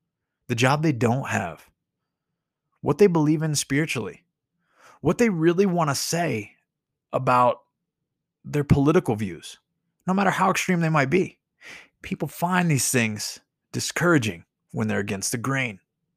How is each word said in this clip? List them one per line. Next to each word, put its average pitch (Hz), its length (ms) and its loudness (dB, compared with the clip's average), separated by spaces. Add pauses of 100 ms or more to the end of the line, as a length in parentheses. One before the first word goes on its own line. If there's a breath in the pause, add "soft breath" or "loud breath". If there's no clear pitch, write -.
(480)
the 123 60 -4
job 131 280 2
they 160 100 2
don't 120 360 0
have, 90 380 -6 (1160)
what 139 160 0
they 208 80 8
believe 156 360 2
in 156 120 -2
spiritually, 135 680 -4 (760 soft breath)
what 170 160 0
they 233 140 4
really 170 360 2
want 170 220 0
to 135 60 0
say 135 580 -4 (600)
about 123 480 2 (840)
their 139 200 -2
political 143 500 4
views, 95 440 -8 (480)
no 180 60 0
matter 190 180 0
how 185 200 0
extreme 180 300 0
they 160 100 0
might 143 180 2
be. 170 300 -2 (640 loud breath)
People 180 260 -6
find 180 420 0
these 135 200 2
things 110 500 -2 (320)
discouraging 123 720 0 (280)
when 110 160 -4
they're 101 100 -2
against 101 340 -6
the 123 60 -4
grain. 123 420 -6 (360)